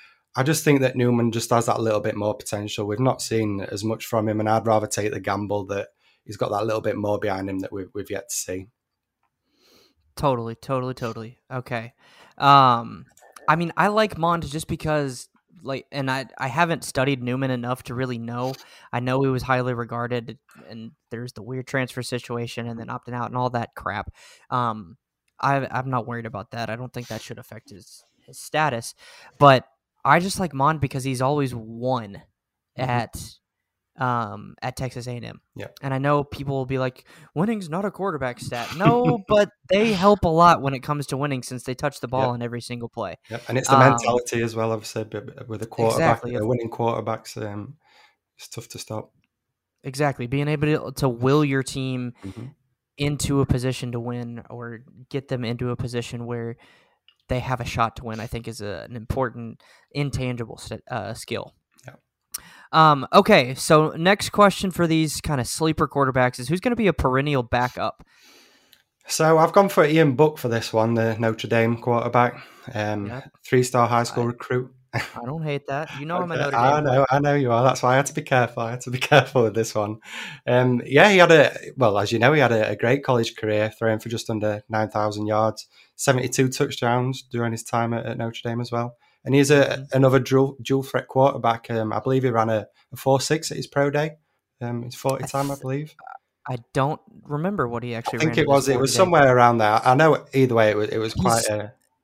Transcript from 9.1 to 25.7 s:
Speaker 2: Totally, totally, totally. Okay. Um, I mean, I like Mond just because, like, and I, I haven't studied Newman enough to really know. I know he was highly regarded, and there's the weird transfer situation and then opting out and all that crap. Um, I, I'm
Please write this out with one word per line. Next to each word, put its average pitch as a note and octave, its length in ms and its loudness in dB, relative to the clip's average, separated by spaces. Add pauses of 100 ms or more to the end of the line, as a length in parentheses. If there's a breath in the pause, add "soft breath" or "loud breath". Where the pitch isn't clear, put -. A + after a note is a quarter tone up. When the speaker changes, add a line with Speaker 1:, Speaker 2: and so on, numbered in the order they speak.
Speaker 2:
Totally, A#2 400 -2
totally, C3 380 -4
totally. A#2 460 -10 (120)
Okay. B2 420 -8 (440 soft breath)
Um, B2 680 4 (420)
I D#3 80 4
mean, E3+ 200 -2
I E3+ 120 2
like G#3 300 0
Mond E3 300 -2
just C#3+ 200 -8
because, D3+ 600 -4 (340)
like, C3 300 -8
and C3+ 180 -4
I, C3 180 -4 (100)
I C3+ 100 -6
haven't D#3 360 -2
studied C3 400 -2
Newman C3 280 -2
enough B2 320 -4
to B2+ 120 -10
really B2+ 240 -4
know. A#2+ 340 -6 (380 loud breath)
I B2 100 -4
know B2+ 200 0
he C3+ 80 4
was B2+ 140 0
highly B2+ 300 0
regarded, A#2 640 -6 (320)
and A2+ 220 -16 (180)
there's A#2+ 240 -12
the - 80 -18
weird B2 260 -10
transfer B2+ 360 -4
situation A#2+ 640 -8
and A#2 120 -10
then A#2 80 -14
opting A#2+ 260 -12
out A#2+ 140 -6
and A#2 100 -8
all B2+ 140 0
that A#2 240 -4
crap. G2 380 -8 (360 soft breath)
Um, A2+ 480 -4 (420)
I, C#3 300 0
I'm B2+ 200 -6